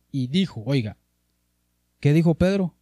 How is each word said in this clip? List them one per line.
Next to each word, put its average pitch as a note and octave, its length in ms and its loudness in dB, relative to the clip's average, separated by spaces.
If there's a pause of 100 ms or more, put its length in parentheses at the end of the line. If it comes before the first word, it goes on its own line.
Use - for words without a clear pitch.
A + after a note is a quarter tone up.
(120)
y B2+ 160 -4
dijo, D3 380 -2
oiga, A#2+ 320 -2 (1000)
¿qué C#3+ 140 2
dijo D#3+ 220 4
Pedro? F#3 460 0